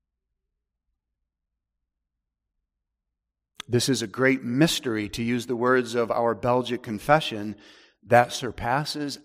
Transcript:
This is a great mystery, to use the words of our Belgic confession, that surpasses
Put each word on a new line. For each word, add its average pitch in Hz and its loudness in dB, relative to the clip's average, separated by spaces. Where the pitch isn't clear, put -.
This 117 2
is 117 0
a 110 -6
great 131 2
mystery, 120 0
to 120 -6
use 120 -2
the 123 -4
words 123 2
of 117 0
our 117 0
Belgic 120 -2
confession, 107 0
that 117 4
surpasses 139 -4